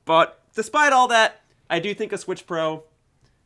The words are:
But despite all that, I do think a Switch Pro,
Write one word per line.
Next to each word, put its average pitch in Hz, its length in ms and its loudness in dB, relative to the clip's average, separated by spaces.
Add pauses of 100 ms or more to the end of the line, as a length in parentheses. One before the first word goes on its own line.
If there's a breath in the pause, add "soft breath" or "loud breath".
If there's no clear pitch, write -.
But 160 380 0 (140)
despite 285 380 0
all 254 160 4
that, 226 320 0 (280)
I 170 80 -2
do 196 160 -4
think 208 180 -8
a 202 60 -6
Switch - 300 -10
Pro, 160 360 -4 (640)